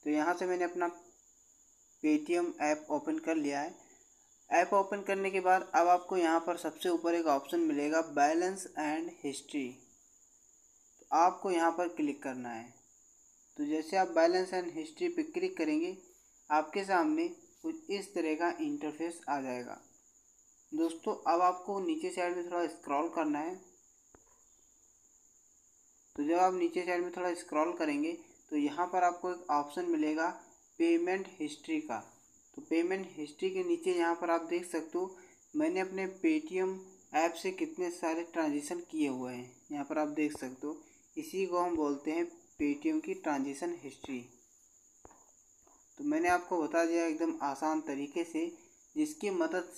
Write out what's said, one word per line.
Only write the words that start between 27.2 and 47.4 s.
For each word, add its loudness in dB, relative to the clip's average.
स्क्रॉल 0
करेंगे, -2
तो 0
यहाँ 2
पर 2
आपको 2
एक -8
ऑप्शन 0
मिलेगा 0
पेमेंट 2
हिस्ट्री -4
का। -6
तो -12
पेमेंट 0
हिस्ट्री -6
के -2
नीचे 0
यहाँ 2
पर -2
आप 4
देख -2
सकते -4
हो, -4
मैंने 2
अपने -2
Paytm 2
ऐप 4
से -4
कितने -4
सारे -2
ट्रांजैक्शन -2
किए 2
हुए -4
हैं, -10
यहाँ -4
पर -2
आप 2
देख 0
सकते -8
हो। -6
इसी -2
को 2
हम 2
बोलते 0
हैं 0
Paytm 2
की -4
ट्रांजैक्शन -4
हिस्ट्री। -8
तो -10
मैंने 2
आपको 2
बता 2
दिया 2
एकदम -2